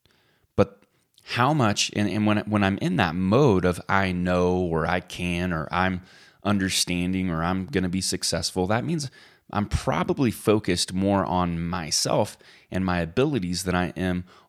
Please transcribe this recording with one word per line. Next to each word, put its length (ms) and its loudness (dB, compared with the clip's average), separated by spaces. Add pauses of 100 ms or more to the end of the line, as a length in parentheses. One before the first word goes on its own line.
(560)
But 260 0 (420)
how 300 2
much, 420 2
and, 140 0
and 160 0
when, 140 4
when 240 2
I'm 160 4
in 180 0
that 180 2
mode 480 4
of 240 0
I 240 2
know, 460 2
or 280 0
I 140 0
can, 540 -4
or 180 -4
I'm 300 0 (420)
understanding, 840 0
or 140 -2
I'm 240 -2
gonna 220 0
be 120 -2
successful, 680 -2
that 160 0
means 260 -4 (420)
I'm 160 -2
probably 640 0
focused 600 0
more 300 2
on 440 -2
myself 680 -2 (340)
and 120 -2
my 180 0
abilities 640 -2
than 100 0
I 140 0
am 340 -2 (260)